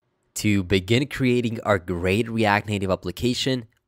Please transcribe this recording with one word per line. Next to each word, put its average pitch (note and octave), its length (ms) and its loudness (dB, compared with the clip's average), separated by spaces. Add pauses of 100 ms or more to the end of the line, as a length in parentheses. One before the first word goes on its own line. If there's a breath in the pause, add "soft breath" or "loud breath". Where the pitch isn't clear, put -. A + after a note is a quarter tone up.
(340)
To G2+ 280 2
begin G2 460 2
creating B2 540 0
our G#2 160 2
great F#2 500 0
React G#2+ 400 2
Native G2 220 -2
application, A#2+ 760 -2 (240)